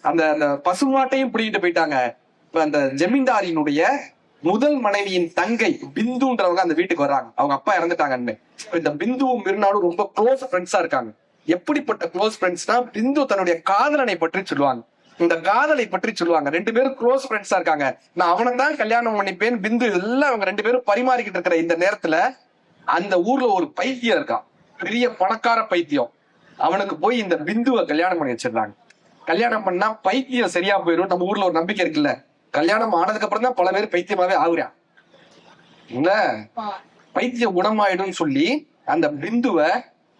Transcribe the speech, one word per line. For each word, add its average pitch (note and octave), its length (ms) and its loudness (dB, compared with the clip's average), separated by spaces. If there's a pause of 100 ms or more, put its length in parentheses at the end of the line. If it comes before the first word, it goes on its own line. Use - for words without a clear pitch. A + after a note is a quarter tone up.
அந்த, E3 280 2
அந்த D3 160 0
பசுமாட்டையும் C4 840 0
பிடிங்கிட்டு G#3+ 280 -2
போயிட்டாங்க. D#3 560 0 (300)
இப்ப D#3+ 140 -2
அந்த D3+ 180 2
ஜமீன்தாரினுடைய E3 1080 0 (540)
முதல் A#3 360 2
மனைவியின் G3+ 560 -2
தங்கை G#3 480 0 (140)
பிந்துன்றவங்க A#3+ 600 0
அந்த F3+ 180 2
வீட்டுக்கு E3 300 0
வர்றாங்க, C3+ 300 -2
அவங்க C#3 200 0
அப்பா F#3+ 220 0
இறந்துட்டாங்கன்னு. C#3 640 -2 (320)
இப்ப F3 40 0
இந்த D3+ 140 0
பிந்துவும் A#3+ 540 -2
மிருனாலும் G3+ 360 2
ரொம்ப F3 400 0
க்ளோஸ் C4 300 2
ஃப்ரெண்ட்ஸா F3+ 280 0
இருக்காங்க. C3 320 -2 (340)
எப்படிப்பட்ட G#3 640 -2
க்ளோஸ் G3+ 340 -2
ஃப்ரெண்ட்ஸ்னா, F#3 500 0
பிந்து C4+ 340 0
தன்னுடைய F3+ 380 0
காதலனை A#3 540 2
பற்றி E3 280 -2
சொல்லுவாங்க, C#3 420 0 (320)
இந்த E3+ 180 2
காதலை A3+ 520 2
பற்றி F#3 260 -4
சொல்லுவாங்க. D#3+ 360 0
ரெண்டு G#3+ 220 0
பேரும் C4 280 2
க்ளோஸ் C4 280 2
ஃப்ரெண்ட்ஸா G#3 260 -4
இருக்காங்க. D#3 440 0 (140)
"நான் F3 160 0
அவனை A#3 260 2
தான் C#4+ 220 0
கல்யாணம் A3+ 440 0
பண்ணிப்பேன்" G3 400 -2
பிந்து A3 220 0
எல்லாம் A#3 460 0
அவங்க A3 160 0
ரெண்டு G3 180 -2
பேரும் B3 240 0
பரிமாறிக்கிட்டு A3+ 500 0
இருக்கிற F3 200 0
இந்த E3 200 0
நேரத்துல F#3+ 600 0 (480)
அந்த F#3 360 0
ஊர்ல B3 260 0
ஒரு F#3 240 0
பைத்தியம் A#3 480 -2
இருக்கான், - 260 -4 (340)
பெரிய A#3 360 -2
பணக்கார A3+ 480 0
பைத்தியம். D3 480 0 (460)
அவனுக்கு - 400 0
போய் B3 220 0
இந்த F3+ 180 -2
பிந்துவை G#3+ 500 0
கல்யாணம் E3+ 320 0
பண்ணி C3+ 160 -2
வச்சிடுறாங்க. A2 400 -4 (500)
கல்யாணம் G#3+ 400 0
பண்ணா F#3+ 280 0
பைத்தியம் A#3+ 560 -2
சரியா F#3 360 0
போயிடும், E3+ 220 2
நம்ம F3+ 180 0
ஊர்ல G3+ 200 0
ஒரு F3 80 2
நம்பிக்கை F3+ 340 0
இருக்குல்ல. D3+ 400 -2 (240)
கல்யாணம் G#3+ 420 0
ஆனதுக்கு G#3 360 0
அப்புறம் A3+ 160 -2
தான் B3+ 200 2
பல F#3 60 2
பேர் G#3 180 0
பைத்தியமாவே F3+ 480 0 (100)
ஆகுறான் D#3+ 260 -2 (1160)
இல்ல, C#3+ 480 0 (760)
பைத்தியம் A#3 500 0
குணமாயிடும்னு G3 480 0
சொல்லி E3+ 580 0 (160)
அந்த D3+ 260 0
பிந்துவை F#3+ 760 0 (360)